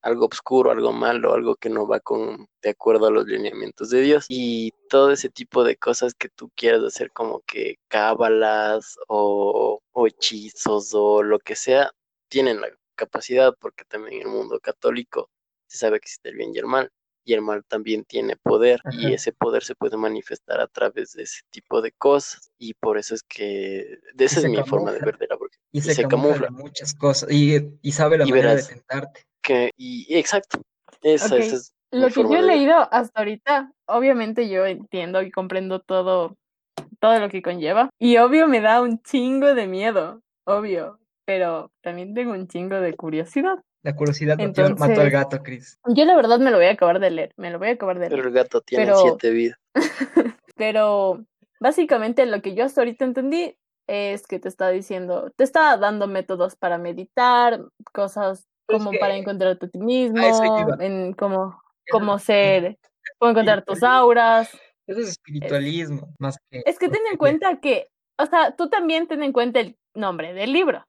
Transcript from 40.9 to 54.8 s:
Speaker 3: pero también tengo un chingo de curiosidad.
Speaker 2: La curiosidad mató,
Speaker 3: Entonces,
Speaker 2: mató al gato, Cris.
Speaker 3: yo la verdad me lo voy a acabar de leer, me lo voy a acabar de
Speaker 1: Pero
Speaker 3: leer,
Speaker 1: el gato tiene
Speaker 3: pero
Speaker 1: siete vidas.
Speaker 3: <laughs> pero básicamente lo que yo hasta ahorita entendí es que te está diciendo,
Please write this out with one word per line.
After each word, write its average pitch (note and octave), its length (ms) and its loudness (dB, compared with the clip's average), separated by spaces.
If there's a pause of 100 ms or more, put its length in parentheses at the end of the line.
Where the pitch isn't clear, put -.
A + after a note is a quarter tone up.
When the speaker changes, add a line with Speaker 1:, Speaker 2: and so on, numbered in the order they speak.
Speaker 3:
pero F3 460 -2 (100)
también F3+ 340 -10
tengo A#3+ 180 -4
un F#3 140 -10
chingo F#3+ 340 -6
de E3+ 140 -4
curiosidad. F3+ 640 -4 (240)
Speaker 2:
La D3 120 -6
curiosidad D3 420 0
mató, E3 60 -4 (200)
Speaker 3:
Entonces, - 160 2
Speaker 2:
mató G#3 220 4
al C#3+ 100 6
gato, C3+ 300 -2
Cris. - 360 -16 (100)
Speaker 3:
yo B3 160 4
la F4 120 6
verdad A#3+ 240 6
me C4 120 4
lo G#3+ 60 4
voy F3 80 8
a F#3+ 60 6
acabar F#3 280 2
de F#3+ 120 2
leer, E3 260 -6
me F3+ 120 -12
lo E3+ 100 -10
voy G3+ 100 -2
a - 40 0
acabar F#3+ 240 -4
de F3 120 -4
Speaker 1:
Pero D#3 60 -2
Speaker 3:
leer, C3 120 -2
Speaker 1:
el A#2+ 60 -4
gato B2+ 280 2
tiene G#3 260 0
Speaker 3:
pero G3+ 80 6
Speaker 1:
siete E3+ 340 4
vidas. A#2 280 0 (180)
Speaker 3:
<laughs> - 680 -2 (120)
pero G#3 680 0 (360)
básicamente B3+ 680 2
lo G#3 160 -2
que F#3+ 140 -8
yo A#3 100 0
hasta C#4 160 0
ahorita A#3+ 240 -2
entendí C4+ 500 -4 (320)
es G3+ 400 -6
que F#3 120 -8
te F#3 100 -12
está F#3 200 -2
diciendo, F#3 680 -6